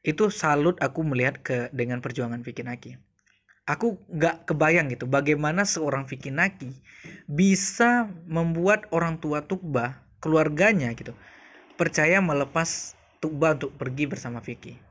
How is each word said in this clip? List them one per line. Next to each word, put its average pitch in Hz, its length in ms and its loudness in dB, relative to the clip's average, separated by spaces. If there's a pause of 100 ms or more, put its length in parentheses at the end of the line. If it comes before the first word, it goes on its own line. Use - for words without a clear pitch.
itu 196 320 0
salut 147 480 2
aku 139 240 -2
melihat 135 400 0
ke, 123 320 -2
dengan 123 240 -2
perjuangan 120 400 -6
Vicky 120 240 -10
Naki. 123 320 -12 (720)
Aku 190 400 -2
nggak 165 400 0
kebayang 156 400 4
gitu 123 160 -6
bagaimana 151 640 0
seorang 139 400 -2
Vicky 135 240 -10
Naki 156 400 -4 (560)
bisa 196 800 4 (160)
membuat 170 720 2
orang 165 240 0
tua 165 240 -2
Tukba, 139 560 -4 (240)
keluarganya 156 720 4
gitu, - 160 -14 (640)
percaya 165 480 2
melepas 151 720 -2 (240)
Tukba 156 320 2
untuk 139 240 -4
pergi 135 320 -4
bersama 120 320 -8
Vicky. 120 400 -14 (100)